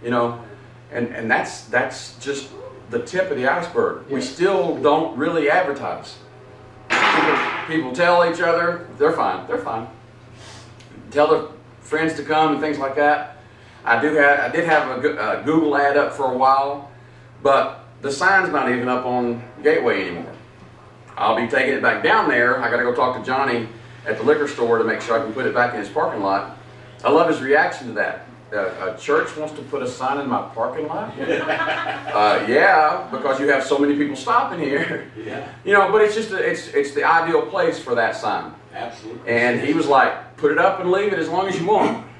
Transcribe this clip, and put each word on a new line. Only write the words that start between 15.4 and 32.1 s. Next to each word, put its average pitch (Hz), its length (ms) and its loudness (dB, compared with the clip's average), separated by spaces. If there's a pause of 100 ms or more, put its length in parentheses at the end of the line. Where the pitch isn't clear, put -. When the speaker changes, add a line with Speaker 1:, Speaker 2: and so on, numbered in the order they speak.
Speaker 1:
Google 147 340 2
ad 143 200 4
up 135 160 2
for 135 200 -2
a 127 40 -2
while, 135 540 2 (500)
but - 440 2 (160)
the 139 100 -4
sign's 185 400 2
not 131 180 0
even 123 200 0
up 127 160 -2
on 120 360 -2 (220)
Gateway 120 440 2
anymore. 87 240 -10 (840)
I'll 113 180 2
be 117 120 -2
taking - 260 0
it - 80 -2
back 117 220 0
down 156 260 2
there. 123 320 2
I - 80 -2
gotta - 140 0
go 120 100 0
talk - 240 0
to 110 80 -10
Johnny 127 420 -2 (380)
at 104 120 -4
the 113 60 -6
liquor 147 240 4
store 117 300 0
to 110 60 2
make 110 180 -2
sure 113 180 0
I 110 40 -4
can 110 100 -6
put 131 120 -4
it - 80 -2
back 120 200 0
in 113 60 -6
his 98 100 -8
parking - 320 -2
lot. 98 360 -4 (460)
I 127 80 2
love 160 180 4
his 143 120 -2
reaction 135 460 2
to 110 60 -10
that. - 320 -6 (280)
Uh, 95 400 -4
"A - 40 -12
church 160 380 -2
wants 151 200 -8
to 147 80 -12
put 127 180 -6
a 123 60 -4
sign 143 320 -4
in 135 100 -6
my 113 120 -2 (120)
parking 127 340 -4
lot?" - 300 -8
<laughs> - 760 -4 (240)